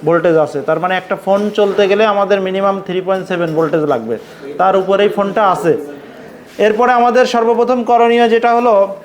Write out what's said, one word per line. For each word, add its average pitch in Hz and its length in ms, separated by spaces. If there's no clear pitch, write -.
ভোল্টেজ 165 320
আছে। 147 260
তার 160 180
মানে 180 160
একটা 185 200
ফোন 202 340
চলতে 202 380
গেলে 202 180
আমাদের 202 340
মিনিমাম 196 460
থ্রি 180 140
পয়েন্ট 185 280
সেভেন 170 260
ভোল্টেজ 160 260
লাগবে, 120 380
তার 190 180
উপরেই 196 320
ফোনটা 202 420
আছে। 170 260
এরপরে 220 340
আমাদের 240 340
সর্বপ্রথম 240 580
করণীয় 233 440
যেটা 233 260
হলো 220 340